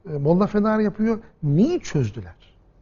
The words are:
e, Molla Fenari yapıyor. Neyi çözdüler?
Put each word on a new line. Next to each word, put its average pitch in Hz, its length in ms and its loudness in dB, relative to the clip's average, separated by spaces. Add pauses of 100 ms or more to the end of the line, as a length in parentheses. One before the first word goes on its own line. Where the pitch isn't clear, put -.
(120)
e, 147 60 -4
Molla 170 280 2
Fenari 214 380 0
yapıyor. 214 340 -2 (240)
Neyi 190 380 2
çözdüler? 104 540 -4 (480)